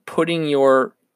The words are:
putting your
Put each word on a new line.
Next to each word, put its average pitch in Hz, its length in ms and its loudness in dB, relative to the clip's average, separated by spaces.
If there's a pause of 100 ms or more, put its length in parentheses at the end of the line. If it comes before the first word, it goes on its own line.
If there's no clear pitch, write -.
putting 165 400 -4
your 135 480 2 (200)